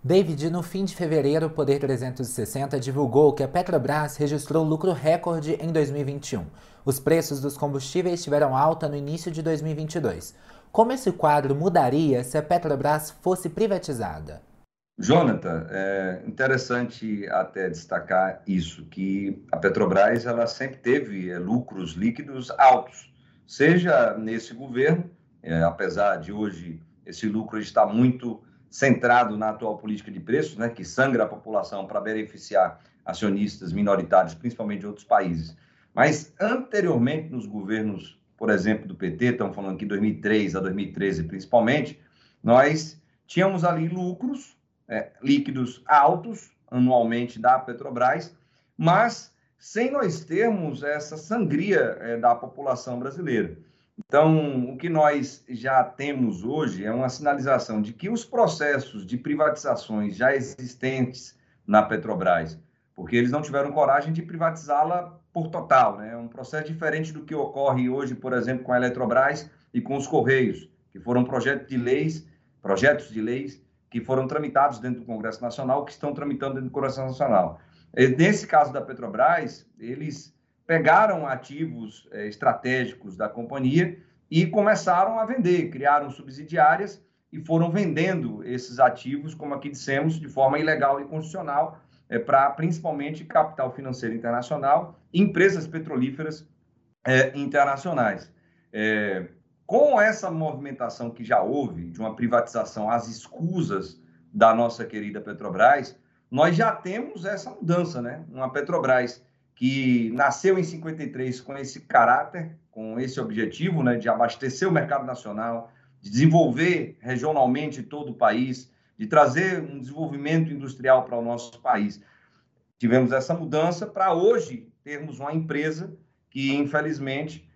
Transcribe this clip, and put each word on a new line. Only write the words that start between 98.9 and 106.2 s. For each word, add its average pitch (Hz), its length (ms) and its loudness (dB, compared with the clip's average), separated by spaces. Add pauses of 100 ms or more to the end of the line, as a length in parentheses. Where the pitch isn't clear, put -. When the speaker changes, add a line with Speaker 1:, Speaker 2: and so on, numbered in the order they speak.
Speaker 2:
com 262 340 4
essa 214 300 2
movimentação 135 800 -6
que 117 140 -14
já 110 180 4
houve, 95 480 -4
de 87 100 -14
uma 107 160 -6
privatização 113 720 0
às 117 180 0
escusas 117 960 -6 (320)
da 113 200 8
nossa 117 300 0
querida 104 380 -10
Petrobras, 104 760 2 (320)